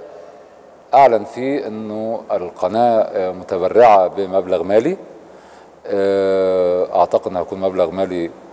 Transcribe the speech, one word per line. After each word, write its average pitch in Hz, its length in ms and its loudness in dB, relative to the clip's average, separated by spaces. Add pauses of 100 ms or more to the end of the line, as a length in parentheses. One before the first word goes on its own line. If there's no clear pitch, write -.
(960)
اعلن 120 300 6
فيه 131 420 -6
انه 110 540 -8 (120)
القناه، 104 720 0
آه، 92 300 -4
متبرعه 92 760 4
بمبلغ 92 560 -2
مالي. 113 340 0 (880)
آه، 95 1120 0
اعتقد 101 300 0
انه 92 100 -6
هيكون 95 200 -8
مبلغ 92 300 -2
مالي 90 400 -4 (220)